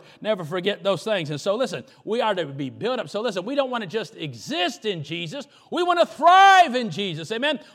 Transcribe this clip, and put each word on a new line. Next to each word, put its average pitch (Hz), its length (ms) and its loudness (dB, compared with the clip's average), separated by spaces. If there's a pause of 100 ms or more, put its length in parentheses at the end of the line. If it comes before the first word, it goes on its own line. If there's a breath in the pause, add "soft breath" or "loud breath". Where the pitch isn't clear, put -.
(220 loud breath)
never 190 240 -2
forget 185 380 -2
those 196 200 -2
things. 185 260 -2
And 151 120 -6
so, 202 140 -2
listen, 226 280 -4 (220 loud breath)
we 226 160 -2
are 214 120 0
to 175 120 -2
be 139 240 -8
built 220 300 -4
up. 165 100 -8
So, 202 100 -6
listen, 196 240 -4
we 269 120 -6
don't 269 140 0
wanna 233 180 -6
just 202 280 -8
exist 175 720 -6
in 175 180 -6
Jesus. 170 420 -10 (240 loud breath)
We 330 140 -2
wanna 339 220 2
thrive 359 720 8
in 240 140 -2
Jesus. 165 440 -6
Amen. 285 260 -2 (160 loud breath)